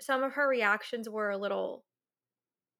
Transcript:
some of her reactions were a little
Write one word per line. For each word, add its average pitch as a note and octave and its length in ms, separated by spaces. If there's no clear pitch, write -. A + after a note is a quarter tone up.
some C4 220
of C4 100
her C#4+ 140
reactions A3 600
were G#3+ 220
a G3 60
little G3 480